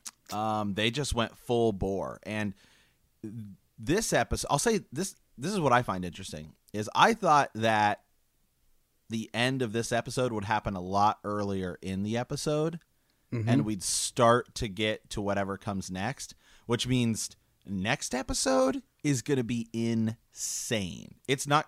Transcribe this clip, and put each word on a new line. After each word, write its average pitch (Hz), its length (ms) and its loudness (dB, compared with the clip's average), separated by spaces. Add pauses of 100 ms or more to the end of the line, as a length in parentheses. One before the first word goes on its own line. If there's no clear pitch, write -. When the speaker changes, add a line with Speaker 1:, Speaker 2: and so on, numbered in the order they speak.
(320)
Speaker 1:
um, 107 420 -2
they 107 180 2
just 135 220 -4
went 117 240 -2
full 117 340 2
bore. 92 520 -4
And 104 300 -4 (1300)
this 170 340 0
episode, 120 360 0
I'll 139 100 4
say 220 220 2 (100)
this, 160 240 -6 (220)
this 147 140 -4
is 214 80 0
what 135 140 4
I 123 80 6
find 92 240 -4
interesting, 82 480 -10 (200)
is 107 220 -2
I 196 180 6
thought 151 420 4
that 107 460 4 (1080)
the 113 240 -4
end 127 280 0
of 107 120 -2
this 117 180 -2
episode 123 400 0
would 104 140 -4
happen 107 300 -2
a 90 60 -6
lot 101 420 2
earlier 98 580 -2
in 95 220 -4
the 110 140 -2
episode, 151 640 -2 (520)
Speaker 2:
Mm-hmm. 113 180 -2
Speaker 1:
and 120 160 4
we'd 107 160 -4
start - 720 2
to 120 140 -4
get 107 420 -2
to - 100 -6
whatever 98 380 0
comes 98 320 -6
next, 95 460 -6 (320)
which 117 200 0
means 120 440 0 (340)
next 101 480 -2
episode 262 720 0 (200)
is 143 200 0
gonna 131 200 2
be 117 300 -4
insane. 113 1400 -4 (120)
It's 135 200 0
not, 147 200 4